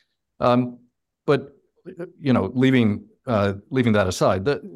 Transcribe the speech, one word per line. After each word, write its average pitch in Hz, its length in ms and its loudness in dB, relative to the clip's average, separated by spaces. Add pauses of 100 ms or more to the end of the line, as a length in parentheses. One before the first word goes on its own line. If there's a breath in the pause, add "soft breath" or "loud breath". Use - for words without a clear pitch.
(380 soft breath)
um, 123 400 0 (480)
but, 139 300 0 (640)
you 143 120 0
know, 98 220 0
leaving, 123 500 2 (220)
uh, 101 280 0 (160)
leaving 123 240 0
that 101 120 4
aside, 95 380 0
the, 139 160 -2 (160)